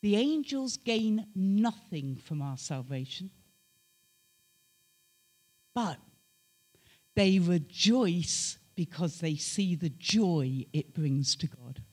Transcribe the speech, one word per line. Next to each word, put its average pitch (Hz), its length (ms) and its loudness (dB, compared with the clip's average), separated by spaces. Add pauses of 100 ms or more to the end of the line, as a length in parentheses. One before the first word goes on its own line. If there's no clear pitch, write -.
The 208 160 2
angels 269 600 0
gain 220 560 0
nothing 190 840 0
from 151 240 -6
our 139 160 -6
salvation, 135 720 -8 (2500)
but 196 240 -4 (1160)
they 190 240 6
rejoice 175 1200 2 (180)
because 170 440 -4
they 160 160 0
see 180 400 -2
the 160 140 -2
joy 143 840 0
it - 200 -4
brings 143 440 0
to 160 100 -4
God. 123 340 -12 (120)